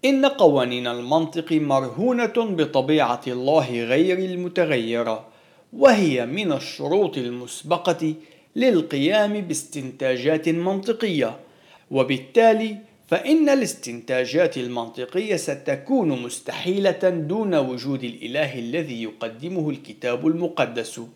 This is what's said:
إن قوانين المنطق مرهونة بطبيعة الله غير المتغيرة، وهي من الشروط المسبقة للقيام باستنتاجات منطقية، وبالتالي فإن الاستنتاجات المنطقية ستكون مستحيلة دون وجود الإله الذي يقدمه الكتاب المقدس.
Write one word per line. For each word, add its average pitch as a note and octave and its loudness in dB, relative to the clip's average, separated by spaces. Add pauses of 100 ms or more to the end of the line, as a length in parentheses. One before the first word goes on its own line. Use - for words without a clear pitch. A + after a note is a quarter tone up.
إن C4+ 4
قوانين C3+ 4
المنطق D#3 -2
مرهونة D#3 0
بطبيعة D3+ 2
الله B2+ 0
غير E3 2
المتغيرة، D3+ -2 (460)
وهي F#3 4
من E3+ -4
الشروط C#3 -4
المسبقة D#3 -4 (420)
للقيام G#3 2
باستنتاجات C#3 -2
منطقية، F3+ -2 (540)
وبالتالي G#3+ 4 (300)
فإن D4+ 4
الاستنتاجات C3 0
المنطقية B2 -4
ستكون C#3+ -2
مستحيلة F#3 -2
دون F3+ -2
وجود B2+ -2
الإله C3 -4
الذي B2 -4
يقدمه C3 -6
الكتاب C3 -4
المقدس. D#3+ -2 (160)